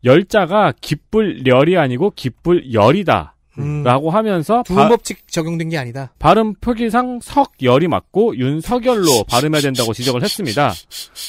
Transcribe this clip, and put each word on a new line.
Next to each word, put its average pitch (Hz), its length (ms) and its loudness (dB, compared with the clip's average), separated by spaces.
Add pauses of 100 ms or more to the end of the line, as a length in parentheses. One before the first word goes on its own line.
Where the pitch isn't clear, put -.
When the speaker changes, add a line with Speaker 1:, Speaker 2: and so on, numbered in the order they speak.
Speaker 1:
열자가 180 760 2
기쁠열이 151 960 0
아니고 139 400 0
기쁠열이다 131 1160 0 (240)
Speaker 2:
음. 147 240 -6
Speaker 1:
라고 135 280 2
하면서 214 520 0
Speaker 2:
두음 180 140 -4
Speaker 1:
바-, 208 120 4
Speaker 2:
법칙 - 420 -2
적용된 165 380 -6
게 165 80 -6
아니다. 131 420 -10
Speaker 1:
발음 208 360 4
표기상 240 680 -4
석열이 143 680 0
맞고 175 480 -2
윤석열로 160 960 0
발음해야 147 320 0
된다고 123 320 -2
지적을 123 300 -4
했습니다. 139 500 -2 (560)